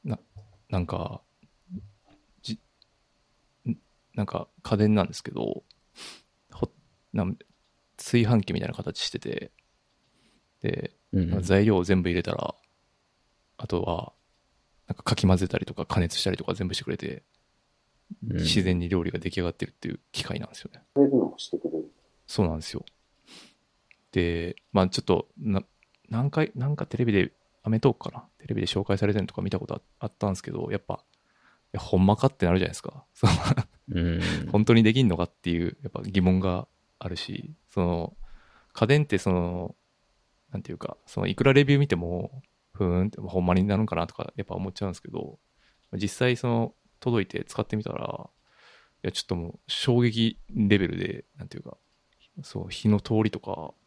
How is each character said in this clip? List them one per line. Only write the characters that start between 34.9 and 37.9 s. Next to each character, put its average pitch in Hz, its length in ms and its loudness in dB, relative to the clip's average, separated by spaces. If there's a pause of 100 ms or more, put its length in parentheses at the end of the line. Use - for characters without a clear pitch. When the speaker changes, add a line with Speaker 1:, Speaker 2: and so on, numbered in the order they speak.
Speaker 1:
き 131 120 4
ん 110 40 6
の 87 80 2
か 87 80 0
っ - 60 -6
て - 200 -6
い 85 140 0
う、 - 180 -4
や - 60 -10
っ - 40 -10
ぱ - 100 -8
疑 98 180 2
問 92 200 6
が 92 260 -2 (320)
あ - 100 -8
る 87 80 -6
し、 - 380 -10 (140)
そ - 120 -2
の、 87 360 -2 (560)